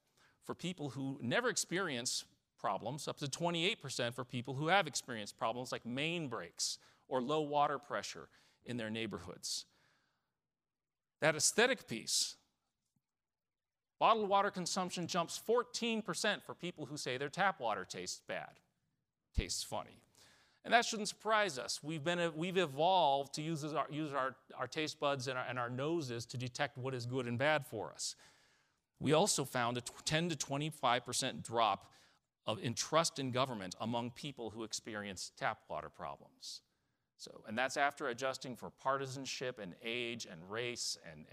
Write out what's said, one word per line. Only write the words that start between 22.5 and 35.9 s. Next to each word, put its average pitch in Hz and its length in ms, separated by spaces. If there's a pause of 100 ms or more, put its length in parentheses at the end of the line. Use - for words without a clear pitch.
evolved 151 800
to - 60
use 151 220
our, 147 260
use 151 240
our, 131 220 (220)
our 127 100
taste 156 320
buds 139 280
and 131 100
our, 123 100
and 123 100
our 120 120
noses 127 580
to - 100
detect 127 400
what 131 160
is 123 120
good 123 220
and 120 120
bad 143 260
for 92 260
us. - 240 (840)
We 135 140
also 160 320
found 123 320
a 117 40
tw-, - 240
ten 165 240
to 165 60
twenty-five 139 720
percent 123 380
drop 113 480 (540)
of, 190 160
in 120 120
trust - 460
in 131 120
government 117 480
among 117 320
people 123 400
who 110 120
experience 104 720
tap 120 220 (100)
water 78 200
problems. - 720 (560)